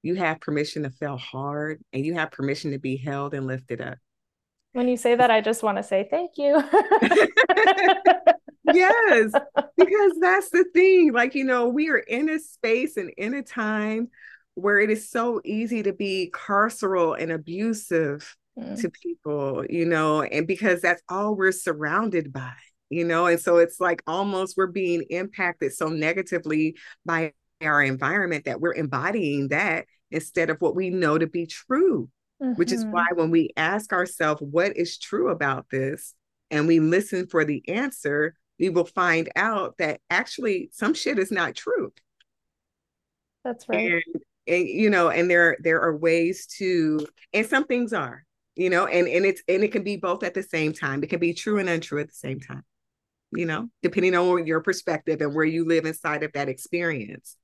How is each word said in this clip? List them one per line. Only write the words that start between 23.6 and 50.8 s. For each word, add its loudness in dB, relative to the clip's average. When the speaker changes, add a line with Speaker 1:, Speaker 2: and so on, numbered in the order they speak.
Speaker 1:
like -2
almost -4
we're 0
being -2
impacted -4
so -4
negatively -2
by -4
our 2
environment -2
that -6
we're 0
embodying -2
that -2
instead -2
of -4
what 0
we -2
know 2
to 2
be -6
true, 0
which -2
is -2
Speaker 2:
Mm-hmm. -6
Speaker 1:
why 0
when 0
we 4
ask -2
ourselves, -2
"What 0
is -4
true -2
about -2
this?" -6
and 2
we 6
listen 0
for 0
the -4
answer, -4
we 2
will 2
find 0
out -2
that -2
actually -2
some -2
shit -2
is -2
not -2
true. -4
Speaker 2:
That's -10
right. 0
Speaker 1:
And, 0
and, 0
you 2
know, 4
and 2
there, 4
there 2
are 0
ways 0
to, 0
and 0
some 0
things -2
are, -6
you 0
know, 2
and, 2
and 2
it's, 0
and 2
it 0
can -2
be -6
both -4
at -6
the -4
same -2
time. -4